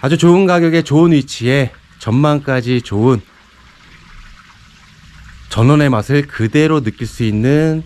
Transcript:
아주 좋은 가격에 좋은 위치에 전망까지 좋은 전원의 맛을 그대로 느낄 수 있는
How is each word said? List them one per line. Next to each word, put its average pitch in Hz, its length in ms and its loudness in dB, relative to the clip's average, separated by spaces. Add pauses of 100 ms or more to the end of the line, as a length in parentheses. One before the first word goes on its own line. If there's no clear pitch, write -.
아주 151 160 -2
좋은 175 280 4
가격에 170 360 2
좋은 165 300 2
위치에 127 600 -2 (280)
전망까지 131 800 -2
좋은 113 400 0 (2250)
전원의 143 400 2
맛을 135 380 -2
그대로 151 540 0
느낄 110 260 -8
수 - 160 -6
있는 147 640 0